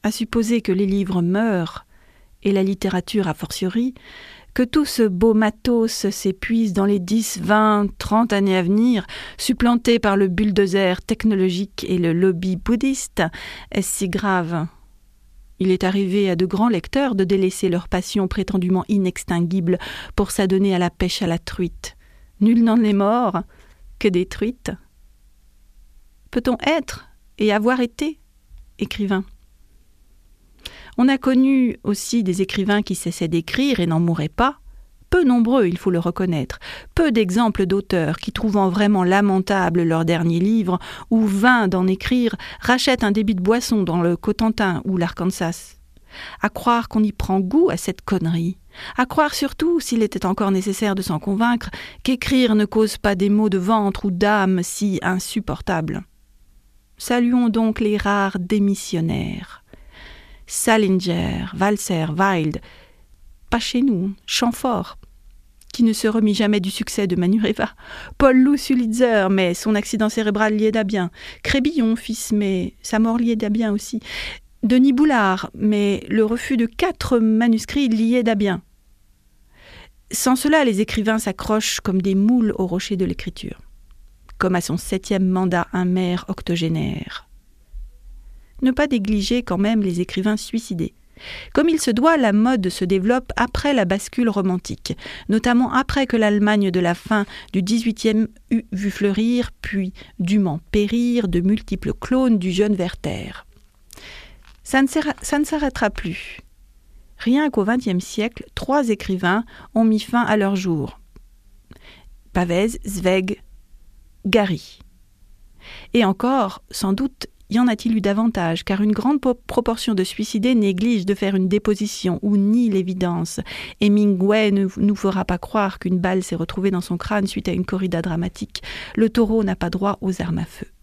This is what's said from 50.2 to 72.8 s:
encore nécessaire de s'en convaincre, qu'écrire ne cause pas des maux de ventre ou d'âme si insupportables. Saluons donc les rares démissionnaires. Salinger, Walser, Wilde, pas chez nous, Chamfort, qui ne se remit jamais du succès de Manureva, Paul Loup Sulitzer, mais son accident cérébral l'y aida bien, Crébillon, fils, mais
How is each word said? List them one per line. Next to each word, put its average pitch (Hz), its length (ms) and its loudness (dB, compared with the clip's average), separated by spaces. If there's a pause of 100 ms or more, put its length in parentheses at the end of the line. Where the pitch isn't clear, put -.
encore 196 240 0
nécessaire 196 440 0
de 190 80 -4
s'en 156 160 -2
convaincre, 226 520 0 (320)
qu'écrire 254 520 2
ne 208 120 4
cause 220 320 0
pas 202 160 0
des 196 160 2
maux 214 180 4
de 190 100 0
ventre 202 480 0
ou 196 40 0
d'âme 190 520 2
si 196 400 -2
insupportables. 180 1000 -4 (920)
Saluons 240 500 2
donc 220 320 0
les 208 160 2
rares 202 420 0
démissionnaires. 180 1300 -2 (840)
Salinger, 190 1000 0 (120)
Walser, 190 480 0 (100)
Wilde, 170 440 0 (880)
pas 233 80 0
chez 240 240 -2
nous, 196 320 0 (120)
Chamfort, 233 720 -2 (720)
qui - 100 0
ne 226 100 4
se 214 160 0
remit 214 260 2
jamais 208 260 2
du 190 100 -4
succès - 360 -4
de 175 100 0
Manureva, 202 540 0 (460)
Paul 262 220 6
Loup 277 180 4
Sulitzer, 233 720 2
mais 185 220 2
son 214 220 -2
accident 214 340 0
cérébral 214 460 0
l'y 214 100 2
aida 220 200 2
bien, 190 260 -2 (320)
Crébillon, 262 540 2
fils, - 360 -6
mais 196 480 0